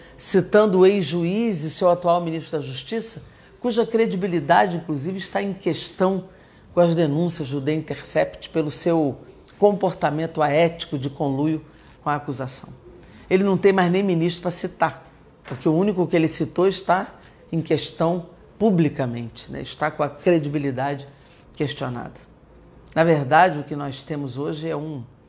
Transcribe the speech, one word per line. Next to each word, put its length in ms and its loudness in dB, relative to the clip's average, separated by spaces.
citando 600 4
o 60 8
ex-juiz 800 2
e 80 -6
seu 180 2
atual 320 2
ministro 380 -6
da 40 -6
Justiça, 600 -8
cuja 260 0
credibilidade, 920 2
inclusive, 400 -6
está 240 -6
em 120 -4
questão 720 -2
com 80 4
as 120 4
denúncias 560 0
do 100 -4
The 140 -2
Intercept 760 -4
pelo 200 -2
seu 480 0
comportamento 840 0
aético 580 2
de 100 -6
conluio 560 -2
com 80 -4
a 40 0
acusação. 540 -8
Ele 160 4
não 140 4
tem 160 6
mais 180 4
nem 120 2
ministro 400 0
para 80 -2
citar, 580 -4
porque 240 -6
o 80 4
único 300 2
que 100 -2
ele 120 4
citou 400 0
está 480 0
em 100 0
questão 680 -2
publicamente, 920 0
né? 100 -10
Está 300 -6
com 120 -4
a 60 -2
credibilidade 1000 -2
questionada. 640 -8
Na 80 4
verdade, 560 4
o 40 -6
que 120 -8
nós 280 -8
temos 340 -8
hoje 300 -6
é 80 -4
um 280 -8